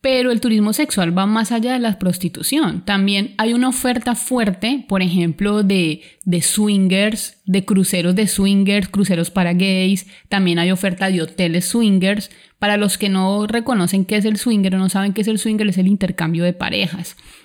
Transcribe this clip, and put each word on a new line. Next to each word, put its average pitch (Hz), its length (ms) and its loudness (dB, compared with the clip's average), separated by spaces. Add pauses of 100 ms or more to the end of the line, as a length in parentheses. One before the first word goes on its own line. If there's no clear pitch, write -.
Pero 254 300 0
el 233 100 0
turismo 214 320 2
sexual 190 440 0
va 196 100 0
más 214 240 0
allá 240 220 -2
de 254 80 -2
la 220 180 -2
prostitución. 180 840 -2
También 196 540 0
hay 226 160 0
una 247 140 2
oferta 247 460 -2
fuerte, 233 760 -2
por 190 140 0
ejemplo, 185 600 0
de, 180 380 0 (220)
de 175 180 0
swingers, 202 1000 0
de 190 200 0
cruceros 180 500 2
de 208 140 2
swingers, 196 600 2
cruceros 185 440 0
para 175 200 0
gays. 185 540 0 (220)
También 180 320 0
hay 175 100 2
oferta 190 400 -2
de 175 120 0
hoteles 170 440 -2
swingers. 202 640 0 (300)
Para 208 160 2
los 208 220 0
que 202 100 -2
no 190 400 0
reconocen 208 560 0
qué 214 120 -2
es 208 80 0
el 220 120 0
swinger 196 400 0
o - 20 0
no 190 100 0
saben 196 240 -2
qué 214 100 -2
es 196 60 0
el 220 100 0
swinger, 214 300 -2
es 180 100 0
el 185 100 4
intercambio 170 560 0
de 180 80 0
parejas. 175 640 -4 (280)